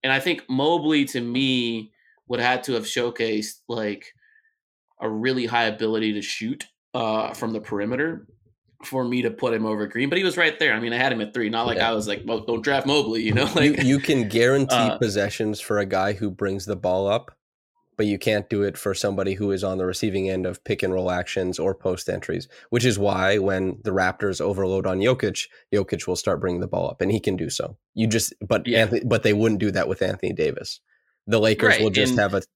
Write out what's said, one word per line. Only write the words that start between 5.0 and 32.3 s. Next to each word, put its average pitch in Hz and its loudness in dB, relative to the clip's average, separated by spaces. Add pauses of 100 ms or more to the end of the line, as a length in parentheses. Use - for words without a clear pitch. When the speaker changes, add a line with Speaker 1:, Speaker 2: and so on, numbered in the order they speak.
Speaker 1:
a 110 -4
really 120 -4
high 117 0
ability 110 0
to 104 -4
shoot, - -8 (260)
uh, 110 -2
from 113 -6
the 110 -4
perimeter 120 -4 (580)
for 131 -4
me 123 -2
to 117 0
put 117 -2
him 110 -2
over 107 -2
Green, 120 -2
but 170 0
he 196 0
was 175 0
right 160 2
there. 147 2
I 110 -2
mean, 117 -4
I 120 -2
had 123 2
him 113 -2
at 104 -6
three. 113 -2
Not 117 0
like 117 0
Speaker 2:
Yeah. 113 2
Speaker 1:
I 113 0
was 107 -2
like, 101 -4
"Well, 110 -2
don't 113 -4
draft 139 0
Mobley," 123 2
you 110 0
know? 127 4
<laughs> - 0
Speaker 2:
You, 147 6
Speaker 1:
Like, - 0
Speaker 2:
you 135 4
can 131 2
guarantee 127 4
Speaker 1:
uh, 113 2
Speaker 2:
possessions 104 0
for 104 -2
a 101 0
guy 98 0
who 98 -4
brings 98 -4
the 104 -2
ball 92 0
up, 107 0 (680)
but 107 2
you 101 2
can't 104 0
do 101 2
it 98 -2
for 101 -4
somebody 95 -2
who 98 -2
is 95 -2
on 95 -2
the 92 0
receiving 95 -2
end 92 -2
of 87 -8
pick - -2
and 92 0
roll 90 0
actions 90 -4
or 95 0
post 92 -4
entries, 92 -6 (220)
which 120 2
is 110 4
why 98 4
when 95 0
the 101 -2
Raptors 92 0
overload 95 0
on 95 0
Jokic, 113 0 (260)
Jokic 98 -2
will 90 0
start 90 -2
bringing 90 -2
the 92 -4
ball - -2
up, - -8
and 101 2
he 214 2
can 95 0
do 80 -4
so. - -6 (180)
You 110 2
just, 110 0
but 104 0
Speaker 1:
Yeah. 113 2
Speaker 2:
Anthony, 110 2
but 117 2
they 110 4
wouldn't 104 2
do 101 2
that 92 0
with 92 -2
Anthony 95 -2
Davis. - -4 (480)
The 110 4
Lakers 107 4
Speaker 1:
Right, 107 2
Speaker 2:
will 107 4
just 131 4
Speaker 1:
and 120 2
Speaker 2:
have 98 2